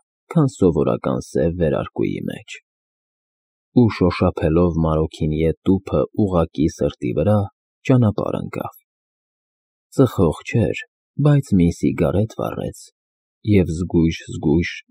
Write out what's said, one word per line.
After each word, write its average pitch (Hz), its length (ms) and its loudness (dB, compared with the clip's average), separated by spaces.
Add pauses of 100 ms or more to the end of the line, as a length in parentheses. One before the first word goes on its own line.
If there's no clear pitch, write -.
(300)
քան 156 180 2
սովորական 71 720 0
սև 85 380 -4
վերարկուի 55 640 -4
մեջ։ 50 320 -14 (1200)
Ու 117 140 4
շոշափելով 87 880 0
Մարոքինիե 80 800 -2
տուփը 95 420 0 (140)
ուղղակի 85 540 0
սրտի - 440 -4
վրա, 107 240 0 (480)
ճանապարհ 123 520 0
ընկավ։ - 440 -10 (1120)
Ծխող 101 480 2
չէր, - 420 -2 (360)
բայց 143 320 2
մի 87 200 4
սիգարետ 76 640 0
վառեց - 480 -8 (600)
և 95 260 2
զգույշ-զգույշ 82 1000 0 (200)